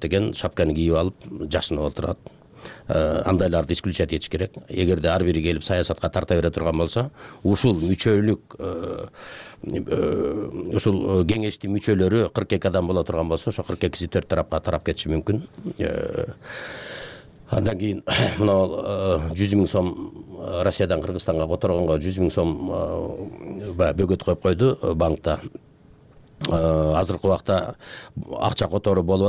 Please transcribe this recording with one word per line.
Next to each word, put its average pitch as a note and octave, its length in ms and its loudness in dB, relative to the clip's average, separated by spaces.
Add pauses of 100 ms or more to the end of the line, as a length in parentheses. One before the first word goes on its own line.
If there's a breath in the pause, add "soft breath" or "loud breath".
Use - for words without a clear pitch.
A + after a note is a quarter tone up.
деген G2 320 0
шапканы E2 420 0
кийип E2 200 2
алып F2 200 0 (380)
жашынып D2+ 380 0
отурат. D#2+ 280 -4 (720 loud breath)
Э, D#2+ 360 2
андайларды E2+ 480 2
исключать E2+ 400 -2
этиш D#2 160 -2
керек. F#2 220 -4 (180)
Эгерде F2 400 2
ар F2+ 160 4
бири E2 180 2
келип D#2+ 200 0
саясатка F2+ 480 0
тарта F#2 240 0
бере E2 160 4
турган E2 260 0
болсо, G2 340 0 (340 loud breath)
ушул G2+ 300 4
мүчөлүк, G2+ 840 2
э, E2+ 480 -8 (600 loud breath)
э, - 1080 -2
ушул, F#2+ 460 2
э, F2 40 4
кеңештин G#2 520 -2
мүчөлөрү G2+ 560 4
кырк G#2 200 -2
эки F#2+ 140 2
адам F2+ 220 2
боло F2+ 160 2
турган E2 240 -2
болсо, E2 220 -2
ошо - 120 -4
кырк - 220 -4
экиси F2 240 -2
төрт F2 200 -2
тарапка D#2+ 320 0
тарап E2 240 -2
кетиши - 240 -2
мүмкүн. G#2 340 0 (360)
Э, - 540 -4 (1200 loud breath)
андан G2+ 280 0
кийин, G2+ 240 -2 (180)
<clears throat> G2 180 0
мына, G#2 140 4
э, F#2 800 0
жүз G2 200 2
миң G2 140 6
сом, F2+ 260 0 (460)
э, F2 240 -4
Россиядан F2+ 380 2
Кыргызстанга E2+ 440 -2
которгонго E2+ 520 2
жүз F#2 200 -4
миң F2+ 120 4
сом, E2 400 0
э, F2 1040 -6
баягы E2+ 300 2
бөгөт F#2 220 2
коюп F2 180 0
койду, A2 400 4
э, - 120 0
банкта. D#2+ 460 0 (1080)
Э, D#2+ 460 2
азыркы F#2+ 320 0
убакта F#2+ 480 0 (640 loud breath)
акча A2 300 0
которуу F#2+ 340 2
болуп F#2+ 260 4